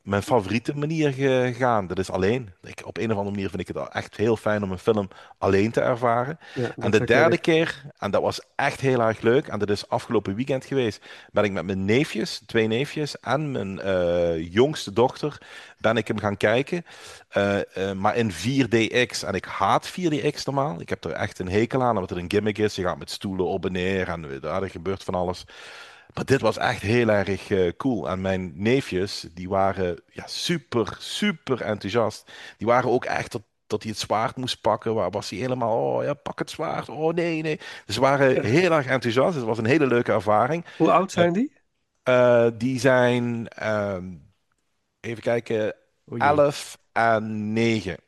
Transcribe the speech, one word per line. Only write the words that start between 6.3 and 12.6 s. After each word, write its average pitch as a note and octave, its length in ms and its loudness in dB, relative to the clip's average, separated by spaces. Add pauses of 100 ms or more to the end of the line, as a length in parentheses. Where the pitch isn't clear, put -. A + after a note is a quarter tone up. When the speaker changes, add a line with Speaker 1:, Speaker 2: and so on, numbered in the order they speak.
Speaker 2:
Ja, C3 100 -6
Speaker 1:
En A2+ 120 -6
Speaker 2:
dat G#2 160 -2
Speaker 1:
de G#2+ 60 4
Speaker 2:
herken F#2+ 80 4
Speaker 1:
derde D3 300 6
Speaker 2:
ik. - 60 -4
Speaker 1:
keer, D#3+ 420 0 (140)
en G2+ 140 -4
dat F#2 100 2
was F2 200 -2 (140)
echt C#3 240 -2
heel C3 220 2
erg A2 200 2
leuk, B2 260 4
en G#2 120 -6
dat G2+ 100 -2
is - 200 -2
afgelopen A#2 460 -2
weekend C3 300 -4
geweest, B2+ 400 -2 (260)
ben G#2 120 2
ik G2+ 80 2
met F2 140 -4
mijn F#2+ 200 -2
neefjes, D3+ 600 0
twee A2 220 2